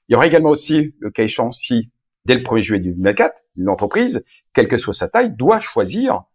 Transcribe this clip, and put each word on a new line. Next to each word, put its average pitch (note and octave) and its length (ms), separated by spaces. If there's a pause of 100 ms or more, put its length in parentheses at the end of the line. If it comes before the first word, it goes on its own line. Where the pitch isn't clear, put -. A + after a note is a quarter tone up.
Il A#2 60
y - 20
aura B2+ 100
également D#3 240
aussi D3 500
le G#2 120
cas A2+ 120
échéant A2+ 280
si, A2+ 400 (340)
dès B2+ 100
le B2 80
premier A2 180
juillet G2+ 200
deux F2+ 100
mille F2 120
vingt-quatre, - 400 (120)
l'entreprise, G2+ 680 (300)
quelle - 140
que B2 100
soit G#2 160
sa F2 140
taille, A3+ 280
doit E3+ 240
choisir, G#3+ 640 (120)